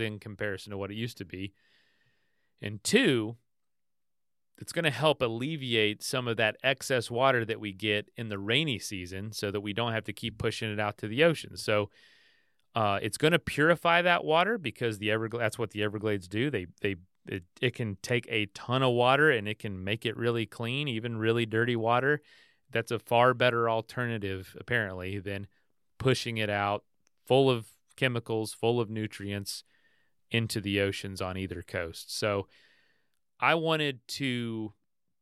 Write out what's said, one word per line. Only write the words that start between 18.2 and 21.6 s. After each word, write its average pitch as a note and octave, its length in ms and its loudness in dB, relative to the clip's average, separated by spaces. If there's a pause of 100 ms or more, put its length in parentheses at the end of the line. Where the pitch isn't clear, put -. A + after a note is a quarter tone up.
a A2 180 -2
ton B2 360 -2
of B2+ 120 4
water C3+ 360 6
and A2 160 0
it G#2+ 140 -6
can F#2 240 -8
make G#2 200 -2
it A2+ 120 -2
really A#2 280 0
clean, B2 440 -6
even A#2 300 -4
really A#2 280 4
dirty A2+ 300 2